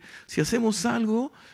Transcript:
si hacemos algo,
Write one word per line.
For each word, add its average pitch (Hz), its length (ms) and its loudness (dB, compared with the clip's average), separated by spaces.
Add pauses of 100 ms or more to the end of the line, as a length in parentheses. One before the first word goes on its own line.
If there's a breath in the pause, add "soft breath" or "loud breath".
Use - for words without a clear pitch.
(280 loud breath)
si - 140 -2
hacemos 220 440 0
algo, 233 480 0 (200 loud breath)